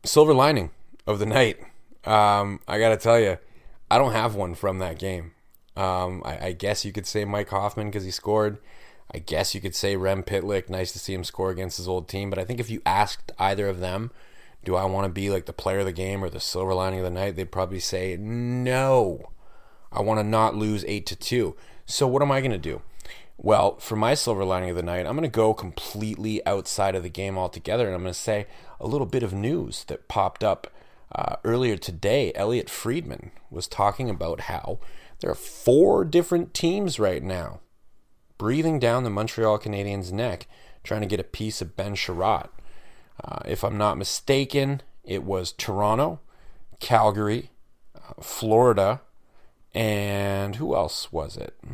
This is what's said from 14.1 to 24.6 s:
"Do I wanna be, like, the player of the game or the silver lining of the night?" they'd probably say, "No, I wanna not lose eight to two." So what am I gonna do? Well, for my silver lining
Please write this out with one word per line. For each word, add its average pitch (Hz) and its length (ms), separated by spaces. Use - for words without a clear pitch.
"Do 92 120
I 95 100
wanna 95 240
be, 98 200
like, 95 160
the - 80
player 95 260
of 98 60
the 95 60
game 95 320
or 87 60
the - 100
silver 95 340
lining 92 260
of 92 60
the 90 60
night?" 92 240
they'd 90 160
probably 95 280
say, 92 380
"No, 120 1120
I - 100
wanna 107 220
not 110 320
lose 107 320
eight 101 200
to - 80
two." 110 400
So - 200
what 131 140
am 143 100
I 135 100
gonna 117 180
do? 71 240
Well, - 420
for - 160
my 110 180
silver 104 320
lining 92 260